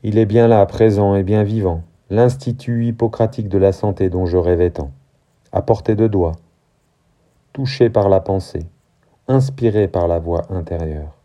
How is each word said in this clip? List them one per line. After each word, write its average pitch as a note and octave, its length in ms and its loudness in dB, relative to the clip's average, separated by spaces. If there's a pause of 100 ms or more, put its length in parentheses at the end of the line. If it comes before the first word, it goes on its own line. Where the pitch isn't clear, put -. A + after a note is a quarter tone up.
Il G#2+ 160 0
est A2 80 4
bien A#2 200 4
là, G#2+ 200 6
présent G2+ 480 2
et G2 80 0
bien G#2 180 0
vivant, G2+ 400 -2 (300)
l'institut A#2+ 760 0
hippocratique A2+ 640 -2
de G2 80 -2
la F#2+ 140 4
santé F#2+ 400 -2
dont F#2 160 -2
je F2 100 0
rêvais F2 320 2
tant, C#2+ 220 -10 (600)
à F#2+ 120 -2
portée A2 320 0
de A2 120 2
doigt, F2+ 260 0 (1160)
touché C3 380 0
par G#2 200 2
la F#2+ 100 4
pensée, F#2 480 -6 (600)
inspiré A#2+ 600 0
par F2 200 -2
la E2+ 120 0
voix E2 320 -4
intérieure. E2 720 -8